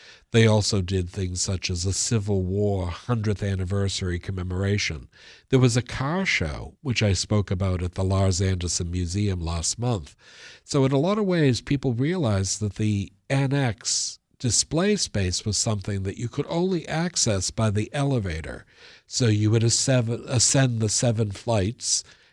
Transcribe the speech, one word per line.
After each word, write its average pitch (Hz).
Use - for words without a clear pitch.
They 113
also 107
did 90
things 92
such -
as 90
a 98
Civil 101
War 98
hundredth 104
anniversary 95
commemoration. 92
There 131
was 123
a 120
car 165
show, 67
which 127
I 101
spoke 101
about 90
at 90
the 95
Lars 95
Anderson 90
Museum 90
last 82
month. 113
So 139
in 131
a 139
lot 190
of 208
ways, 156
people 139
realized 117
that 104
the 107
annex 135
display 180
space 95
was 104
something 101
that 98
you 117
could 139
only 175
access 143
by 110
the 107
elevator. 92
So -
you 107
would 113
ascev-, 117
ascend 120
the 110
seven 113
flights, 107